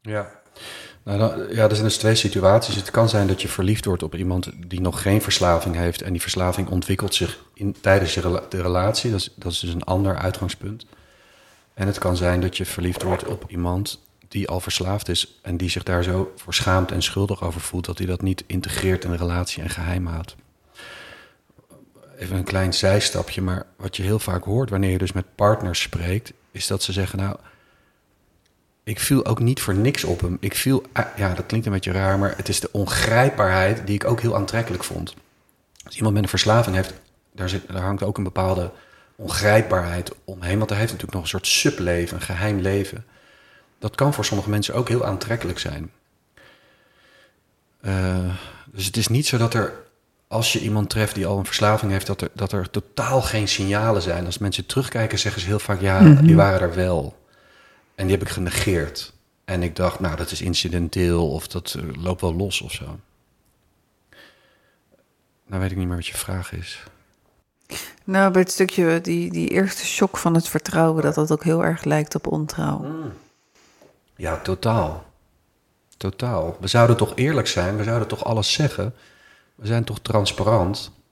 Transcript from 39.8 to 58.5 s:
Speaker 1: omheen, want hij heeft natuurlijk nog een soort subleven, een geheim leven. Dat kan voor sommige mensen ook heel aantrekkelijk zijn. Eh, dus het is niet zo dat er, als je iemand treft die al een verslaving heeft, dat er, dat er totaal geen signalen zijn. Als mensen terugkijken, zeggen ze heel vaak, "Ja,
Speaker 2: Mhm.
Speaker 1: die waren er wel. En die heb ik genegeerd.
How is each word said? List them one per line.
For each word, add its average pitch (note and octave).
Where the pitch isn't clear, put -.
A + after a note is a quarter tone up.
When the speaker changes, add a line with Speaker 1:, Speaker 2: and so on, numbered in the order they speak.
Speaker 1:
omheen, F2+
want A2
hij G2+
heeft A2
natuurlijk -
nog F2+
een E2+
soort -
subleven, F2
een F2+
geheim G2
leven. G2
Dat -
kan C#3+
voor G#2+
sommige G2+
mensen G#2
ook B2+
heel A#2
aantrekkelijk G2
zijn. -
Eh, F#2
dus F#2+
het F#2+
is A#2
niet C3
zo C3
dat A#2
er, G#2+
als A2+
je A2
iemand G2+
treft G#2+
die G2
al G2
een F#2+
verslaving G#2
heeft, G2
dat G2
er, E2
dat -
er F#2
totaal B2
geen G#2+
signalen G#2
zijn. F2
Als F2
mensen F#2+
terugkijken, A2
zeggen G2+
ze F2
heel G2+
vaak, G2
"Ja, F#2+
Speaker 2:
Mhm. D#3
Speaker 1:
die D#3+
waren G2
er F2
wel. F2+
En F#2+
die F#2+
heb F#2+
ik -
genegeerd. F2